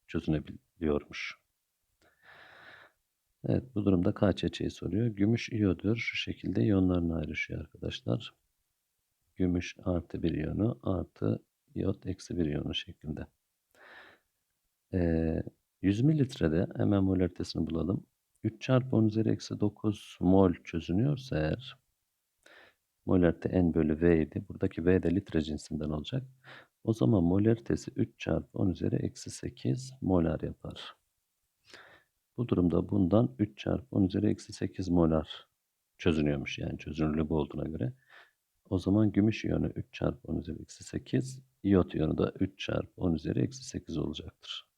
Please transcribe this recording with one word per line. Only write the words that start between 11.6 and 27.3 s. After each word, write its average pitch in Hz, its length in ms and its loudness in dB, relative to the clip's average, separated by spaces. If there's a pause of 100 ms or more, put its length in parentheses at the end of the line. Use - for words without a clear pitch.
iyot 95 320 -2
eksi - 300 -8
bir 87 80 2
iyonu 73 280 -4
şeklinde. - 540 -10 (1700)
Ee, 82 500 2 (380)
yüz 101 200 2
mililitrede 127 720 2
hemen 101 280 2
molaritesini 90 640 0
bulalım. 82 380 -2 (380)
Üç - 180 -4
çarpı 131 340 0
on 110 100 6
üzeri 110 240 2
eksi 107 300 -6
dokuz 104 600 -4
mol 92 340 6 (100)
çözünüyorsa 104 760 -2
eğer, - 400 -4 (1300)
molarite 87 440 4 (140)
N 80 100 2
bölü 78 280 2
V 85 200 6
idi. 85 280 -4
Buradaki 87 360 -6
V 90 180 4
de 85 120 2
litre 82 260 0
cinsinden 76 480 -6
olacak. 78 340 -6 (600)
O 113 100 0
zaman 113 300 4
molaritesi 101 720 2